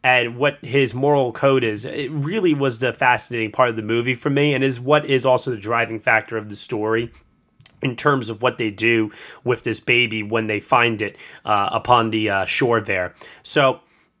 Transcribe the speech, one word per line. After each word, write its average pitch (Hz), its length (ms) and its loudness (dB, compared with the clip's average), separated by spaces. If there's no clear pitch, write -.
and 123 320 2
what 139 260 0
his 127 320 0
moral 139 380 2
code 135 300 2
is, 107 220 -2
it 131 260 -6
really 160 440 0
was 135 260 -2
the 123 120 0
fascinating 120 600 0
part 127 180 2
of 110 60 -4
the 110 60 -6
movie 120 320 0
for 131 160 -4
me, 143 220 2
and 131 120 0
is 127 160 -2
what 147 260 2
is 131 180 2
also 127 280 2
the 113 40 -6
driving 113 440 -4
factor 113 360 0
of 107 140 -8
the 101 60 -12
story 110 540 -4
in 123 160 -4
terms 135 320 0
of 107 140 -8
what 123 160 0
they 113 120 -2
do 110 400 2
with 123 180 -2
this 110 180 -4
baby 120 420 0
when 110 240 -2
they 104 140 -2
find 117 420 2
it, 101 140 -8
uh, 104 280 0
upon 113 380 2
the, 107 200 -2
uh, 98 140 0
shore 117 360 0
there. 92 340 -4
So 135 380 2